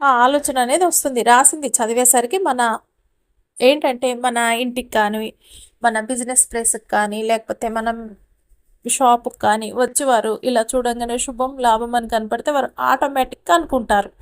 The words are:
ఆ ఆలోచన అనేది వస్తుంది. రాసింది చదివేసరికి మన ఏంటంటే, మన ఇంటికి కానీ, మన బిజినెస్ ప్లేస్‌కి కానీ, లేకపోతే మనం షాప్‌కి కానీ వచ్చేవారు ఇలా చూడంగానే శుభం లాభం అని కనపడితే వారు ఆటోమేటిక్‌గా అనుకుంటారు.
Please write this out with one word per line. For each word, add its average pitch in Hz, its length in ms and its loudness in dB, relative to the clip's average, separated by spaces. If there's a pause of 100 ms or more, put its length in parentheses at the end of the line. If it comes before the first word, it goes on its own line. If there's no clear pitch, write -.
ఆ 277 160 4
ఆలోచన 277 420 2
అనేది 269 260 2
వస్తుంది. 277 380 0
రాసింది 262 460 4
చదివేసరికి 247 720 0
మన 269 220 -2 (960)
ఏంటంటే, 254 580 2
మన 240 220 -2 (200)
ఇంటికి 247 340 -6
కానీ, 214 380 -2 (520)
మన 226 200 0
బిజినెస్ 247 460 -2
ప్లేస్‌కి 226 400 -4
కానీ, 208 360 -2
లేకపోతే 220 460 -4
మనం 226 280 -4 (880)
షాప్‌కి 240 540 2
కానీ 214 340 0
వచ్చేవారు 247 600 0 (100)
ఇలా 247 200 2
చూడంగానే 240 540 -4
శుభం 254 420 -4
లాభం 233 360 2
అని 233 140 -2
కనపడితే 233 420 -4
వారు 277 180 0 (120)
ఆటోమేటిక్‌గా 262 760 0
అనుకుంటారు. 220 540 0 (120)